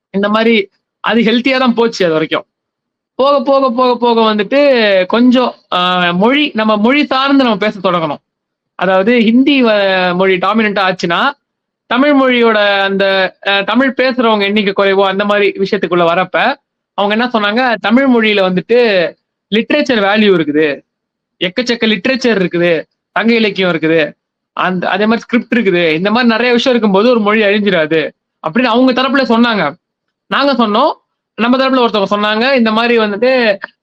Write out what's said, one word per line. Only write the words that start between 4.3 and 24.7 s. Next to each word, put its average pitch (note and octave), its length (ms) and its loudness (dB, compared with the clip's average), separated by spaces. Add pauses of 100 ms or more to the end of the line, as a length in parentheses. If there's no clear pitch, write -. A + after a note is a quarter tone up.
வந்துட்டு G#3 260 0 (460)
கொஞ்சம், A#3+ 500 2 (200)
ஆஹ், F3+ 400 0
மொழி, C4+ 380 0
நம்ம A3 240 -2
மொழி B3+ 280 0
சார்ந்து C#4 380 0
நம்ம A3+ 140 0
பேச G#3 220 -4
தொடங்கணும். F3 420 -4 (540)
அதாவது F#3+ 460 2
ஹிந்தி B3+ 420 2
வ-, F#3+ 520 0
மொழி F#3+ 220 0
டாமினன்ட்டா G#3 460 -2
ஆச்சுன்னா F#3 480 -2 (540)
தமிழ் C4+ 280 0
மொழியோட A3+ 680 2
அந்த, G3 540 -2 (100)
ஆஹ், G3 180 -2
தமிழ் A#3+ 340 -2
பேசுறவங்க A#3+ 440 0
எண்ணிக்கை G3+ 320 -2
குறைவோ G3 280 0
அந்த G3 240 0
மாதிரி G3+ 220 0 (120)
விஷயத்துக்குள்ள F3+ 460 -2
வரப்ப F3+ 500 -2 (380)
அவங்க G3+ 220 -2
என்ன A#3 100 -2
சொன்னாங்க, A#3 560 -2
"தமிழ் A#3 260 0
மொழியில A3 340 2
வந்துட்டு F#3 360 0 (760)
லிட்ரேச்சர் A#3 500 0
வேல்யூ G#3 320 2
இருக்குது, D3+ 340 0 (760)
எக்கச்சக்க A#3 440 -4
லிட்ரேச்சர் A3 540 0
இருக்குது, F3 420 0 (300)
சங்க G#3+ 220 0
இலக்கியம் G3 380 0
இருக்குது, D#3+ 420 0 (400)
அந்த, F3 360 -4